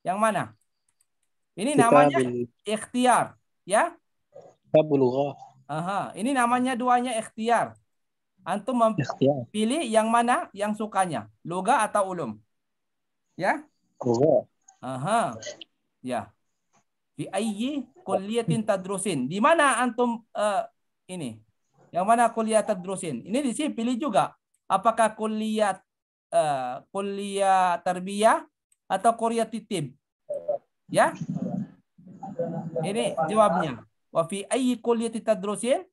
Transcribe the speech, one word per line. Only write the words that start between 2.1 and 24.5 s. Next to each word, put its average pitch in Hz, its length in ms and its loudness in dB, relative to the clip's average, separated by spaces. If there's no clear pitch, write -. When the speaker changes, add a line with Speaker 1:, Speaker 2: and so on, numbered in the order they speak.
Speaker 2:
Kitabul 123 320 -2
Speaker 1:
ikhtiar, 220 600 2
ya? 269 300 2
Speaker 2:
Kitabul 156 320 4
Lughah. 131 340 0
Speaker 1:
Aha, 175 300 -4
ini 254 180 -2
namanya 247 400 2
duanya 247 400 0
ikhtiar. 220 640 -2
Antum 208 340 -4
Speaker 2:
Ikhtiar. 139 560 0
Speaker 1:
memilih 240 320 0
yang 220 240 2
mana 240 400 2
yang 208 240 -4
sukanya, 190 560 -2
Lughah 185 400 0
atau 202 240 0
Ulum? 131 320 -6
Ya? 220 240 -2
Speaker 2:
Lughah. 123 480 2
Speaker 1:
Aha. 135 560 -2
Ya. 120 320 -6
Fi - 160 -10
ayyi 226 560 -4
kulliyatin 214 640 -2
tadrusin? 185 640 -2
Di 185 80 -4
mana 285 400 4
antum, 240 560 -2
eh, 208 320 -2
ini? 139 320 -10
Yang 180 160 0
mana 233 140 6
kuliah 220 320 2
tadrusin? 180 560 -6
Ini 220 240 -4
di 233 80 -2
sini 294 160 -4
pilih 226 320 -4
juga. 185 320 0